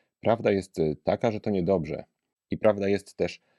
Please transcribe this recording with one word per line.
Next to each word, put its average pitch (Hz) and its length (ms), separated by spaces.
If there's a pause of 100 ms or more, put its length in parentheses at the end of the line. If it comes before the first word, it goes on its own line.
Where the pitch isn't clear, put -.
(200)
Prawda 113 320
jest, 98 260
e, 78 260
taka, 107 260
że 104 100
to 110 100
niedobrze. 87 540 (460)
I 120 80
prawda 101 300
jest 98 260
też 87 260 (180)